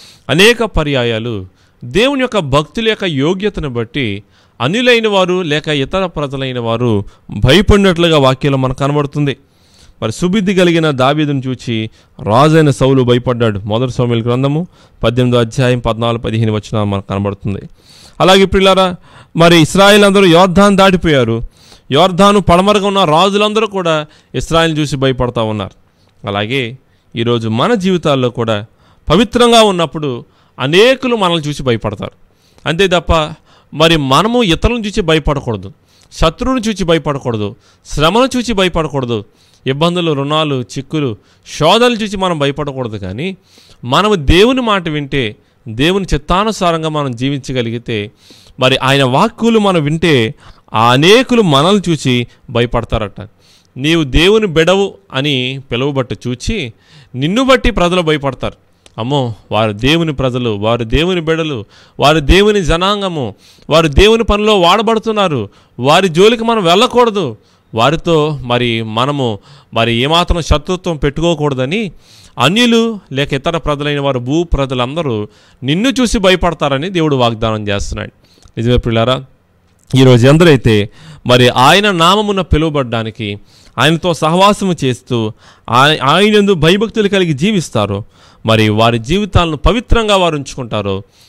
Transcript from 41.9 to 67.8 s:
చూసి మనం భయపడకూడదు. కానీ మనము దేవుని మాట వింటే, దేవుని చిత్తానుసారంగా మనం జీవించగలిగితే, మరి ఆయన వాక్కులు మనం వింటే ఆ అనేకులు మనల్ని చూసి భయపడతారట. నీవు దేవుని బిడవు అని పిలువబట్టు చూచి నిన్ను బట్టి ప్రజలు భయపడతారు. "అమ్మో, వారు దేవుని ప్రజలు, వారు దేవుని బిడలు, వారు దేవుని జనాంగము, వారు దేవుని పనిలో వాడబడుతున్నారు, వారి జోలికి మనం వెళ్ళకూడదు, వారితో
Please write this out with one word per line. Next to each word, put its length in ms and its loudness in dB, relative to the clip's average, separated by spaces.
చూసి 220 -6
మనం 220 -2
భయపడకూడదు. 580 -6
కానీ 400 -10
మనము 300 2
దేవుని 460 2
మాట 280 -4
వింటే, 480 -6
దేవుని 460 -2
చిత్తానుసారంగా 760 -2
మనం 280 -4
జీవించగలిగితే, 920 -6
మరి 160 2
ఆయన 280 2
వాక్కులు 540 0
మనం 260 2
వింటే 500 0
ఆ 160 4
అనేకులు 520 4
మనల్ని 480 2
చూసి 360 -2
భయపడతారట. 680 -4
నీవు 280 0
దేవుని 420 0
బిడవు 480 0
అని 480 -4
పిలువబట్టు 440 -4
చూచి 440 -6
నిన్ను 300 -2
బట్టి 260 2
ప్రజలు 300 0
భయపడతారు. 540 -4
"అమ్మో, 360 -2
వారు 200 0
దేవుని 400 0
ప్రజలు, 380 -2
వారు 340 -2
దేవుని 360 0
బిడలు, 440 -4
వారు 200 4
దేవుని 440 2
జనాంగము, 720 -2
వారు 180 4
దేవుని 360 4
పనిలో 360 0
వాడబడుతున్నారు, 880 0
వారి 280 2
జోలికి 360 2
మనం 200 -2
వెళ్ళకూడదు, 720 0
వారితో 680 0